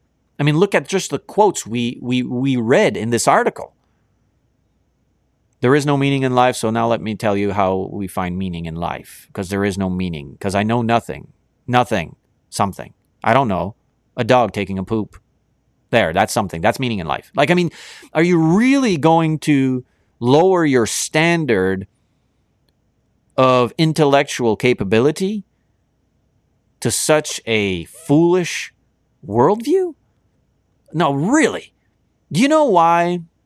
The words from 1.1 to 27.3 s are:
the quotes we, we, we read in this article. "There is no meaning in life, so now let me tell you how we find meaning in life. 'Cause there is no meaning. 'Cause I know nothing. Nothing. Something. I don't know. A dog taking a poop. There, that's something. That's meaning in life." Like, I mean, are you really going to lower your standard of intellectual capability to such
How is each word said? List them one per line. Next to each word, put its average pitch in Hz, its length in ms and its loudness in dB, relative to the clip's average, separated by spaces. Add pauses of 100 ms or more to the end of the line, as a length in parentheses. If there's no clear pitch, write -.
the 139 80 -4
quotes - 480 -2
we, 120 340 -4
we, 127 220 -2
we 127 340 -2
read 123 400 2
in 110 140 -6
this 117 180 0
article. 220 460 0 (1900)
"There 123 140 4
is 147 100 2
no 147 140 0
meaning 139 240 0
in 127 120 0
life, 123 220 2
so 110 140 -4
now 113 160 -2
let 117 160 -2
me 107 120 -6
tell 104 220 -2
you 101 160 -2
how 95 400 -2
we 104 140 -8
find 90 320 -6
meaning 87 260 -8
in 82 120 -10
life. - 560 -10
'Cause 95 180 -8
there 101 140 -2
is 95 120 -2
no 95 140 -2
meaning. 85 500 -8
'Cause 98 140 -4
I 101 80 2
know 117 200 0
nothing. 113 500 -4 (340)
Nothing. 117 500 -2 (320)
Something. 92 460 -6 (280)
I 110 120 2
don't 131 140 2
know. 92 260 -4 (420)
A 127 80 -4
dog 117 280 2
taking 95 260 -6
a 92 60 -6
poop. 110 360 -6 (720)
There, 101 220 2
that's 95 200 0
something. 87 300 -4
That's 113 180 0
meaning 117 200 -4
in 82 60 -8
life." - 280 -6
Like, 143 160 2
I 180 40 2
mean, 180 160 0 (440)
are 160 100 2
you 175 140 4 (180)
really 254 400 2
going 160 440 2
to 131 440 0 (360)
lower 165 440 4
your 127 220 4
standard 120 1000 0 (1500)
of 127 400 2
intellectual 143 800 2
capability 127 880 0 (1400)
to 117 100 -2
such - 560 -2